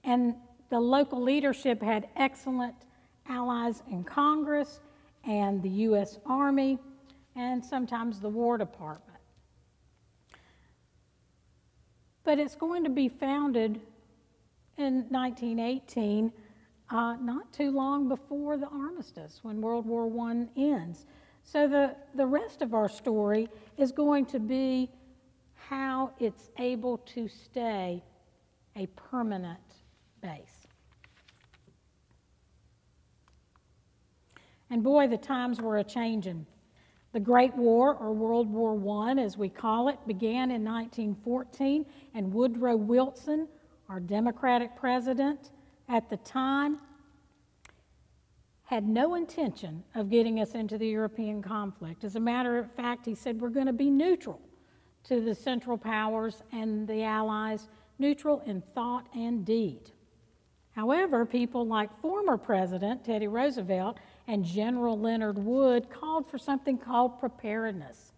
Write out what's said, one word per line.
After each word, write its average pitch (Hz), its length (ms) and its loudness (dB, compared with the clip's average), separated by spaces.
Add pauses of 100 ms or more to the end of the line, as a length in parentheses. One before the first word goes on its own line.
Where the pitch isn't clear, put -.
And 247 320 2 (340)
the 240 100 2
local 262 420 4
leadership 269 600 2
had 214 360 0
excellent 254 580 -2 (520)
allies 240 640 -2
in 180 140 -6
Congress 294 800 0 (440)
and 202 360 0
the 190 80 -2
U 214 260 2
S 202 300 -2
Army 269 540 2 (560)
and 247 280 -4
sometimes 233 560 -4
the 208 100 -4
War 233 280 2
Department. 165 640 -8 (3000)
But 294 160 4
it's 294 160 -2
going 339 280 -2
to 285 60 0
be 262 180 2
founded 254 760 0 (960)
in 262 320 0
nineteen 240 500 -2
eighteen, 226 760 0 (560)
uh, 233 320 -2
not 247 320 -6
too 285 180 0
long 277 360 0
before 294 500 -4
the 285 100 -6
armistice, 277 760 -10
when 220 180 -6
World 233 240 -2
War 233 220 -2
One 233 500 -4
ends. 226 480 0 (360)
So 294 260 2
the, 277 280 2 (180)
the 262 140 2
rest 294 340 0
of 226 140 -2
our 214 120 4
story 214 640 0 (260)
is 262 160 2
going 285 360 4
to 269 120 -4
be 254 520 0 (640)
how 269 640 -4
it's - 380 -4
able 247 420 -2
to 233 280 -8
stay 190 760 -4 (720)
a 196 120 -6
permanent 196 720 -6 (640)
base. - 460 -16 (4000)
And 233 140 0
boy, 277 240 6
the 233 100 0
times 247 420 -4
were 220 180 0
a-changin'. 208 680 -2 (680)
The 233 60 0
Great 247 360 6
War, 240 400 6
or 220 160 -4
World 220 400 2
War 220 240 0
One, 208 420 0
as 214 180 0
we 202 140 -2
call 233 380 0
it, 285 180 0
began 226 460 0
in 226 120 -2
nineteen 226 520 -4
fourteen, 262 680 0 (300)
and 190 180 -4
Woodrow 240 440 2
Wilson, 262 720 2 (400)
our 190 120 -8
Democratic 233 760 0
president 254 760 0 (380)
at 233 240 0
the 202 60 -4
time, 277 600 0 (1900)
had 214 220 -2
no 277 280 2
intention 247 680 -4 (120)
of 208 160 -2
getting 226 280 4
us 214 120 0
into 220 260 -6
the 220 100 -2
European 214 540 -2
conflict. 196 600 -8
As 202 120 -8
a 226 40 -2
matter 240 400 0
of 240 140 -6
fact, 240 340 -6
he 220 80 -4
said, 226 260 -6
"We're 240 80 -4
gonna 262 240 0
be 277 160 2
neutral 302 500 2 (680)
to 240 160 2
the 220 120 0
Central 240 420 -4
Powers 220 760 -2
and 220 360 -4
the 220 160 -2
Allies, 220 640 -2 (300)
neutral 285 440 2
in 190 200 -6
thought 240 540 -4
and 233 280 -2
deed." 208 480 -2 (840)
However, 254 520 2
people 240 400 -2
like 214 340 -2
former 359 380 2
President 190 640 0
Teddy 214 240 -2
Roosevelt 208 680 -2 (300)
and 208 180 0
General 226 540 0
Leonard 220 400 0
Wood 240 500 4
called 311 400 -4
for 277 80 -10
something 269 400 -2
called 247 420 2
preparedness. 220 1000 -6